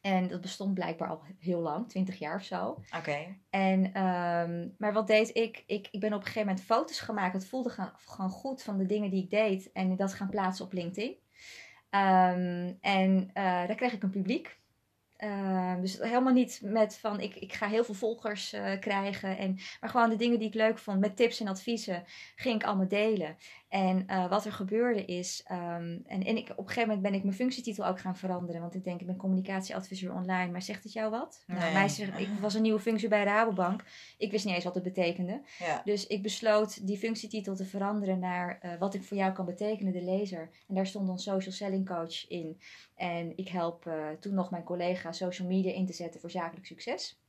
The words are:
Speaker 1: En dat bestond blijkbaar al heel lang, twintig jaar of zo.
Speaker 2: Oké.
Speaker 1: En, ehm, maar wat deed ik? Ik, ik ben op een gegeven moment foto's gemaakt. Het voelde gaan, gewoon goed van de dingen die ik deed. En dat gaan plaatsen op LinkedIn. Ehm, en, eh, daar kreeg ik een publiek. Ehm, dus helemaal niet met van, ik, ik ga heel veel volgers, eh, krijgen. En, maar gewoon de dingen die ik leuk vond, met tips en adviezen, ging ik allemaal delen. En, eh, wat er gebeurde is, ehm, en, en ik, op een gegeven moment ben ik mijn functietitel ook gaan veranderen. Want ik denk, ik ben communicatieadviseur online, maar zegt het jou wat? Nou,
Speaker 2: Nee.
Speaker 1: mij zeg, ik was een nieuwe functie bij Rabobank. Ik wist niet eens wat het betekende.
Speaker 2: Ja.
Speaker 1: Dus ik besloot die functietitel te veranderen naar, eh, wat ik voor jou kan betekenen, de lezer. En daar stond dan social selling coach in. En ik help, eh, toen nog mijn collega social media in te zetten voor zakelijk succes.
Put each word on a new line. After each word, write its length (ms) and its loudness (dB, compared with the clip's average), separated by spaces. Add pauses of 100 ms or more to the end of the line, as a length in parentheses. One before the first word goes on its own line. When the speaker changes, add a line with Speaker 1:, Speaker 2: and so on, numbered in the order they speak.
Speaker 1:
En 280 2
dat 120 -4
bestond 340 -2
blijkbaar 340 -2
al 140 -6 (160)
heel 220 0
lang, 280 -2
twintig 300 -2
jaar 180 -4
of 80 -6
zo. 380 -4 (160)
Speaker 2:
Oké. 380 -4 (140)
Speaker 1:
En, 440 4
ehm, 720 0 (100)
maar 140 0
wat 140 2
deed 300 6
ik? 300 -2
Ik, 240 -4
ik 100 -6
ben 120 0
op 80 -2
een 60 -10
gegeven 200 -2
moment 180 0
foto's 360 2
gemaakt. 340 0
Het 120 -4
voelde 240 -2
gaan, 220 -6 (140)
gewoon 240 -4
goed 320 -8
van 160 -4
de 80 2
dingen 240 0
die 120 2
ik 80 -6
deed. 420 2
En 240 0
dat 180 0
gaan 160 -4
plaatsen 340 0
op 80 -10
LinkedIn. 440 -4 (760)
Ehm, 920 6
en, 520 6
eh, 120 -2
daar 300 2
kreeg 180 0
ik 100 -4
een 80 2
publiek. 500 -2 (560)
Ehm, 640 0
dus 180 -2
helemaal 340 4
niet 300 4
met 340 2
van, 240 -2
ik, 160 -4
ik 160 -12
ga 140 -4
heel 180 2
veel 100 -4
volgers, 580 -4
eh, 280 -2
krijgen. 580 -2
En, 200 0 (220)
maar 100 -6
gewoon 200 6
de 60 2
dingen 220 4
die 100 0
ik 60 -6
leuk 240 4
vond, 220 0
met 160 2
tips 240 4
en 80 -2
adviezen, 560 -4 (320)
ging 180 0
ik 120 0
allemaal 220 2
delen. 480 2 (320)
En, 380 2
eh, 220 0
wat 160 2
er 80 -6
gebeurde 520 0
is, 400 -6
ehm, 640 -6
en, 180 -2
en 120 2
ik, 140 -6
op 80 -8
een 80 -8
gegeven 220 0
moment 140 0
ben 120 2
ik 80 0
mijn 140 0
functietitel 500 -2
ook 140 0
gaan 160 -4
veranderen. 440 -4
Want 140 -8
ik 100 -6
denk, 160 -4
ik 60 -8
ben 100 -4
communicatieadviseur 1000 -2
online, 380 0
maar 100 -6
zegt 200 -8
het 100 -16
jou 180 -2
wat? 360 -6
Nou, 140 -4
Speaker 2:
Nee. 120 2
Speaker 1:
mij 160 6
zeg, 300 -2
ik 100 -2 (120)
was 140 0
een 80 4
nieuwe 180 4
functie 280 0
bij 160 6
Rabobank. 600 4 (340)
Ik 120 -2
wist 140 0
niet 100 0
eens 100 -2
wat 100 -2
het 80 0
betekende. 580 0 (180)
Speaker 2:
Ja. 260 -2
Speaker 1:
Dus 220 0
ik 160 -2
besloot 640 2
die 120 0
functietitel 580 -4
te 80 -4
veranderen 540 0
naar, 420 -2
eh, 180 -10
wat 160 -2
ik 80 -6
voor 140 -6
jou 160 4
kan 140 -4
betekenen, 460 -2
de 120 -2
lezer. 460 -2 (180)
En 60 -6
daar 120 2
stond 200 -4
dan 120 -2
social 360 -2
selling 320 0
coach 420 -6
in. 320 -8 (360)
En 400 -4
ik 120 -6
help, 380 -2
eh, 220 -4 (120)
toen 140 -4
nog 160 0
mijn 140 -4
collega 480 -2
social 360 -4
media 240 4
in 140 0
te 60 -4
zetten 280 -8
voor 100 -10
zakelijk 360 -4
succes. 640 -8